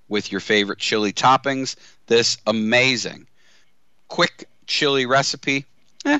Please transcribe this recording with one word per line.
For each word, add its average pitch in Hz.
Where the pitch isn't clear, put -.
with 101
your 95
favorite 104
chili 104
toppings. 131
This 117
amazing 110
quick -
chili 139
recipe, 139
eh, 294